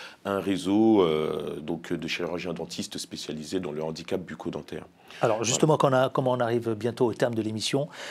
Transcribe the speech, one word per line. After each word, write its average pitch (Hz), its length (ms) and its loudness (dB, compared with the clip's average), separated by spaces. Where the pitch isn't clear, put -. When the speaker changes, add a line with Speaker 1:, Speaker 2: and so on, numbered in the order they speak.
Speaker 1:
un 98 140 0
réseau, 98 640 4
euh, 78 560 0
donc, 80 340 -6
de 82 140 -4
chirurgiens 87 460 -4
dentistes 85 440 -8
spécialisés 78 640 -6
dans 87 140 -6
le 76 100 -6
handicap 85 380 -6
bucco-dentaire. 82 680 -10
Speaker 2:
Alors 113 200 4
justement, 147 340 4
Speaker 1:
Voilà. 131 220 4
Speaker 2:
quand - 0 -
on 131 80 6
a, - 20 2
comme 135 200 0
on 123 100 2
arrive 117 360 0
bientôt 117 320 0
au 107 80 2
terme 120 200 0
de 110 80 0
l'émission, 110 460 -2